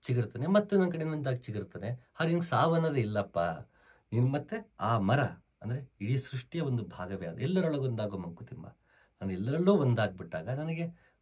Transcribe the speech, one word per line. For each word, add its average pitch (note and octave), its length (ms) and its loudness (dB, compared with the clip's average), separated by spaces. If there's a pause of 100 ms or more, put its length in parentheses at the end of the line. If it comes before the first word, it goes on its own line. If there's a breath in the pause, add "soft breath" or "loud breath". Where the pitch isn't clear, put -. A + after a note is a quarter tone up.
ಚಿಗುರ್ತಾನೆ, B2 460 -2
ಮತ್ತೆ G3+ 300 4
ನನ್ನ F#3 120 4
ಕಡೆ E3 120 -2
ಇನ್ನೊಂದಾಗಿ C#3+ 360 -2
ಚಿಗುರ್ತಾನೆ. G#2 520 -8
ಹಾಗೆ C#3 380 -4
ನಿನ್ಗೆ E3+ 200 2
ಸಾವನ್ನೋದೇ D#3 540 4
ಇಲ್ಲಪ್ಪ. G#2 380 0 (760 soft breath)
ನೀನು A#2+ 140 4
ಮತ್ತೆ D3 420 -4 (100)
ಆ A2+ 180 2
ಮರ B2+ 220 4 (420)
ಅಂದ್ರೆ B2+ 300 -6 (100)
ಇಡೀ A#2+ 160 0
ಸೃಷ್ಟಿಯ C3 440 -6
ಒಂದು B2 220 0
ಭಾಗವೇ F2+ 420 -8
ಅದು, E2 160 -8
ಎಲ್ಲರೊಳಗೊಂದಾಗೋ C3+ 760 0
ಮಂಕುತಿಮ್ಮ. E2+ 480 -10 (560 soft breath)
ನಾನು F#2+ 120 -4
ಎಲ್ಲರಲ್ಲೂ D3+ 420 4
ಒಂದಾಗ್ಬಿಟ್ಟಾಗ G#2 760 0
ನನಗೆ D#3+ 720 -6